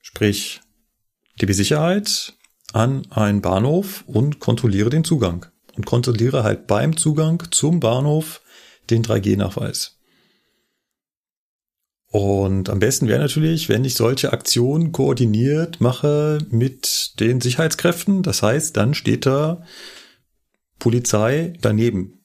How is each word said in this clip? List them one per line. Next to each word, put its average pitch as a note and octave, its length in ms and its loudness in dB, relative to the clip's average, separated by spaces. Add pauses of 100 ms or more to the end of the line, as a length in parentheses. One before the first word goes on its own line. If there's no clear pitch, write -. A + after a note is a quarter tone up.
sprich - 580 -2 (800)
D - 40 2
B F#2+ 80 0
Sicherheit, D#3 800 0 (400)
an B2+ 360 0
einen G#2 320 0
Bahnhof B2+ 640 0
und C#3 360 0
kontrolliere A2 480 0
den D#3 160 0
Zugang. F2+ 400 0 (320)
Und G#2 80 -6
kontrolliere A#2+ 580 0
halt G#2 240 -2
beim C3+ 300 0
Zugang D#3 440 0 (100)
zum D#3+ 280 0
Bahnhof D3 640 0 (480)
den A2+ 120 4
drei A2 200 0
G-Nachweis. G2+ 760 -2 (2250)
Und G2 580 0
am G2+ 80 -2
besten A2 300 2
wäre A#2+ 120 2
natürlich, D#3 500 0
wenn A2+ 140 2
ich B2+ 120 -2
solche A#2 380 0
Aktionen D3 580 0
koordiniert C3+ 920 0
mache D3 560 2 (140)
mit - 680 -2
den A#2+ 220 2
Sicherheitskräften. E3 800 0
Das - 220 0
heißt, A#2+ 340 0
dann A2 160 2
steht - 320 -2
da D#3 380 0 (1120)
Polizei A#2+ 840 0
daneben G#2+ 640 0